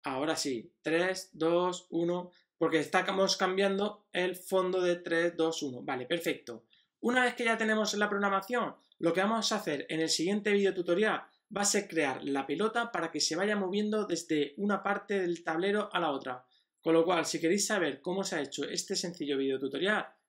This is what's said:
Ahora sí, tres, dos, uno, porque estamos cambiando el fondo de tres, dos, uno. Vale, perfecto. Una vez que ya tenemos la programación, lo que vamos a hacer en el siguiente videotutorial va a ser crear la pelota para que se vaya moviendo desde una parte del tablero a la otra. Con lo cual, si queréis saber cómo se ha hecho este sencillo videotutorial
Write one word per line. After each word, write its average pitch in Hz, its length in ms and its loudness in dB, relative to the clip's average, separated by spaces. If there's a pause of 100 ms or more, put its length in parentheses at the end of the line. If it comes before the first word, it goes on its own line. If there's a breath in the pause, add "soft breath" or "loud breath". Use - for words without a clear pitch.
Ahora 143 320 0
sí, 127 480 -4
tres, 185 500 0
dos, 175 580 2
uno, 175 420 -2 (260 loud breath)
porque 156 220 4
estamos 190 560 2
cambiando 196 760 0
el 180 220 0
fondo 185 460 0
de 175 160 2
tres, 170 400 0
dos, 165 260 0
uno. 123 200 -6
Vale, 131 240 -6
perfecto. 160 580 -4 (360 soft breath)
Una 247 220 2
vez 240 120 2
que 247 100 -4
ya 226 120 4
tenemos 214 380 2
la 208 140 2
programación, 202 680 0 (240 soft breath)
lo 170 140 2
que 175 80 2
vamos 214 320 2
a 214 40 0
hacer 160 320 -4
en 160 120 -2
el 160 80 0
siguiente 202 440 0
videotutorial 190 720 2 (340 loud breath)
va 196 40 -2
a 202 60 2
ser 202 200 2
crear 147 380 -2
la 139 220 -2
pelota 214 440 0
para 165 220 -4
que 151 80 -6
se 156 160 0
vaya 196 180 2
moviendo 202 520 0
desde 156 500 -2
una 196 260 0
parte 202 380 0
del 175 240 -2
tablero 202 480 0
a 185 80 -2
la 160 100 0
otra. 131 340 -6 (380 soft breath)
Con 165 120 4
lo 165 100 6
cual, 165 200 2
si 156 160 -4
queréis 185 260 2
saber 170 360 -2
cómo 185 220 -2
se 185 120 -4
ha 151 60 -2
hecho 139 220 -6
este 175 320 -6
sencillo 156 420 -2
videotutorial 139 680 0 (220)